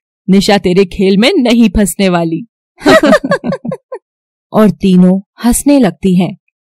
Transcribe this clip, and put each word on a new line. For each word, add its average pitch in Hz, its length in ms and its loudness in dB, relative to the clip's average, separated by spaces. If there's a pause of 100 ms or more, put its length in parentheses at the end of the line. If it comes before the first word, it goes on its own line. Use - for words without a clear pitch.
(300)
निशा 202 280 2
तेरे 185 280 0
खेल 190 320 -2
में 240 160 2
नहीं 240 360 2
फंसने 202 400 -2
वाली।" 170 360 -4 (400)
<laughs> - 20 2 (1700)
और 214 160 2
तीनों 185 500 2 (260)
हंसने 277 340 0
लगती 190 360 -2
हैं। 175 220 -2 (320)